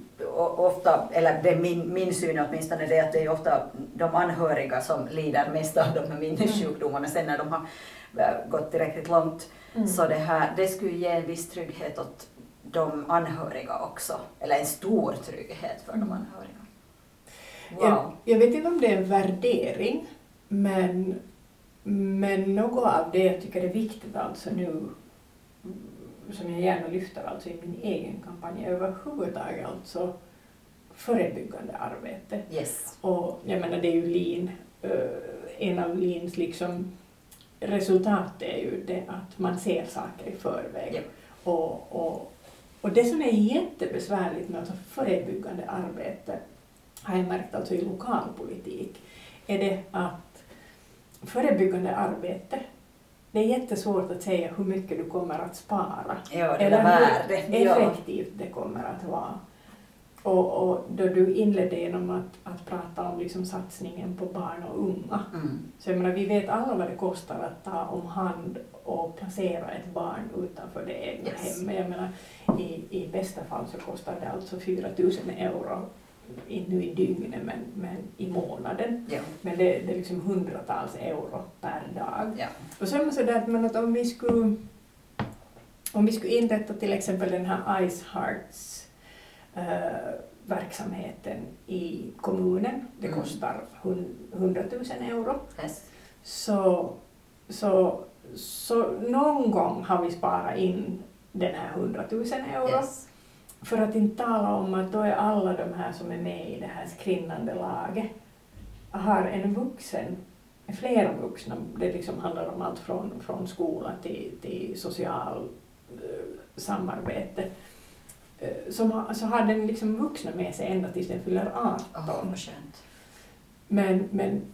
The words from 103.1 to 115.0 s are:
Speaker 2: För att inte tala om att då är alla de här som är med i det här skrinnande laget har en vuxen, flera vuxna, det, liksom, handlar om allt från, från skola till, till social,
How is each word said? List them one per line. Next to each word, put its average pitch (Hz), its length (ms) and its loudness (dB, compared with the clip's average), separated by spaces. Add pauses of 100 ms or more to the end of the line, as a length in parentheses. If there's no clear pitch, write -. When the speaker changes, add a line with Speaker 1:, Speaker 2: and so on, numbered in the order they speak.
Speaker 2:
För 233 160 0
att 214 180 4
inte 214 280 4
tala 208 320 2
om 190 180 0
att 185 180 0
då 214 100 2
är 208 100 4
alla 208 420 4
de 175 200 -2
här 175 180 -4
som 175 200 -8
är 175 60 -4
med - 320 -6
i - 100 -8
det 196 60 -8 (100)
här 175 100 -8 (140)
skrinnande 165 560 -2
laget - 500 -4 (840)
har 202 300 4
en 196 320 0
vuxen, 202 640 -4 (640)
flera 233 340 4
vuxna, - 420 -8 (220)
det, - 160 0
liksom, - 260 -6
handlar 170 280 -4
om 180 140 -6
allt 170 180 -6
från, - 320 -6 (140)
från 185 220 -6
skola - 440 -4 (100)
till, - 300 -8 (100)
till - 400 -6
social, - 680 -4 (460)